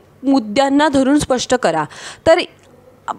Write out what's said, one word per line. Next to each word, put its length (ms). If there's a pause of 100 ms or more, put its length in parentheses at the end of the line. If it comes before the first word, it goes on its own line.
(220)
मुद्द्यांना 640
धरून 300
स्पष्ट 360
करा. 300 (420)
तर 120 (800)